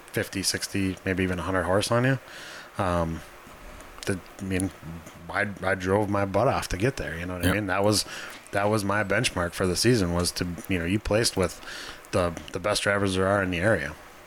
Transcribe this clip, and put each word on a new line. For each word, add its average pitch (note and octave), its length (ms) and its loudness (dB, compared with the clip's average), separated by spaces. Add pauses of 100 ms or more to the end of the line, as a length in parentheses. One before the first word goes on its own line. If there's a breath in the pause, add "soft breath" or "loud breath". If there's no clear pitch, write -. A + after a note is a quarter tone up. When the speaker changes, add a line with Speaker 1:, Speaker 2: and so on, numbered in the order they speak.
(120)
Speaker 1:
fifty, G2 300 -2
sixty, F#2+ 640 0
maybe F#2+ 200 2
even F2+ 140 0
a F2 40 -4
hundred F#2 220 0
horse F#2+ 260 2
on A#2+ 140 4
you, C3 140 4 (600 loud breath)
um, E2+ 420 0 (840)
the, G2 120 -2 (200)
I G#2 60 -10
mean, F#2+ 260 0 (600)
I, G#2 180 0 (140)
I F#2+ 120 2
drove F#2+ 340 2
my G2+ 160 2
butt G2 220 2
off F#2+ 220 0
to F#2+ 80 -4
get A2+ 200 0
there. D#2+ 220 -6
You E2+ 80 -6
know F2+ 80 -6
what F2+ 80 -6
I F2+ 40 2
Speaker 2:
Yep. F2+ 80 4
Speaker 1:
mean? G#2 120 0
That F#2 160 2
was, G#2 220 4 (480 loud breath)
that G2+ 180 2
was G#2+ 140 2
my G2+ 180 2
benchmark G2 520 2
for F#2+ 120 0
the F2+ 100 2
season G2+ 380 4
was F2 180 2
to, F2+ 140 -4 (220)
you F#2 100 0
know, E2 60 -2
you F#2+ 160 2
placed A2 360 2
with F#2 240 0 (520 loud breath)
the, F2 200 2 (200)
the F#2 80 -6
best G2+ 240 0
drivers G2+ 320 2
there F#2+ 100 4
are G2+ 160 4
in F#2 80 0
the F2 80 -2
area. F2 360 2 (320)